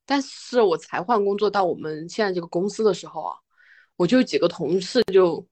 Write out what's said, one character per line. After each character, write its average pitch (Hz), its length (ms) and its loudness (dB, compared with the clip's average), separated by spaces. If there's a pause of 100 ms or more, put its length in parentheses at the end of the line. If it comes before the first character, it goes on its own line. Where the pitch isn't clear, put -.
但 277 160 0
是 - 400 -2
我 185 120 4
才 - 280 -6
换 208 200 0
工 202 140 0
作 202 140 0
到 196 140 0
我 165 100 0
们 156 340 -10
现 214 160 -2
在 190 80 -2
这 180 80 -2
个 170 60 -12
公 175 200 -2
司 208 160 -4
的 208 120 4
时 170 120 -10
候 156 160 -12
啊， 85 140 -8 (600)
我 175 100 0
就 247 160 4
几 - 160 -2
个 170 100 2
同 170 320 -2
事 220 220 0 (100)
就 185 400 4